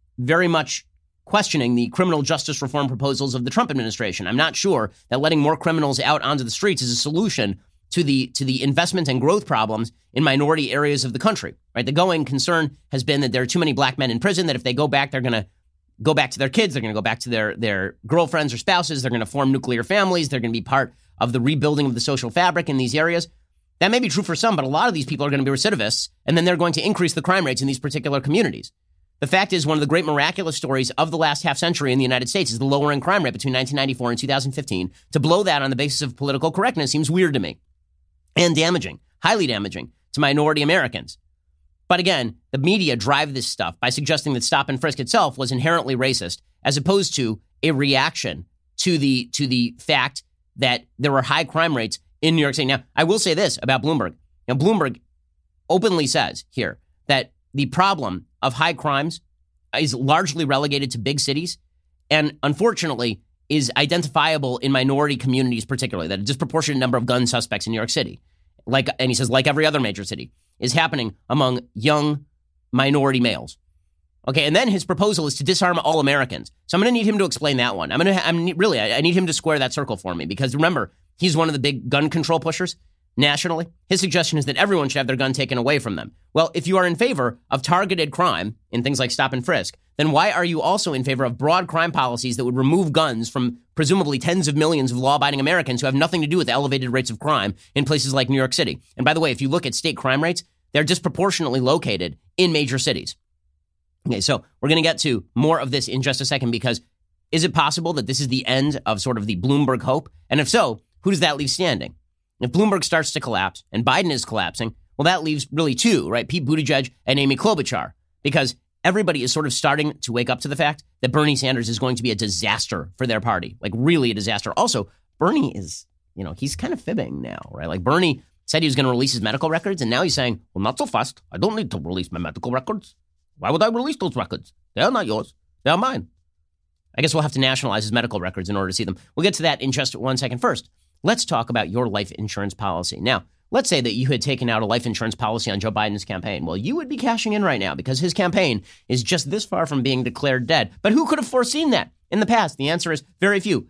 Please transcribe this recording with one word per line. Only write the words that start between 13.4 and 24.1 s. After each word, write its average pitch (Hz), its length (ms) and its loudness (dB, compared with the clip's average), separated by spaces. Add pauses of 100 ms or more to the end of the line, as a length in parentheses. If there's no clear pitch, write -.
are 123 40 0
too 180 120 0
many 156 160 2
black 131 240 0
men 131 120 0
in 117 80 0
prison, 180 280 0
that 139 100 0
if 120 80 -8
they 127 80 -2
go 143 160 0
back, 139 220 0
they're 131 100 -4
gonna 117 260 -2 (560)
go 156 100 2
back 143 200 0
to - 80 -6
their 135 80 0
kids, 185 260 0
they're 139 80 -2
gonna 110 100 -2
go 107 80 -2
back 110 200 -2
to 123 100 -8
their, 107 260 -2
their 98 480 -2
girlfriends 151 480 0
or 117 60 -8
spouses, 160 420 0
they're 123 120 -2
gonna 113 120 0
form 135 280 0
nuclear 127 320 0
families, 185 440 2
they're 131 120 -4
gonna 113 120 -2
be 113 80 -4
part 135 320 0 (280)
of 120 120 0
the 123 80 0
rebuilding 143 460 2
of 123 80 0
the 120 60 -4
social 127 300 -2
fabric 175 380 2
in 135 100 0
these 127 180 0
areas. 170 320 0 (500)
That 196 140 4
may 247 80 2
be 240 80 0
true 151 160 -2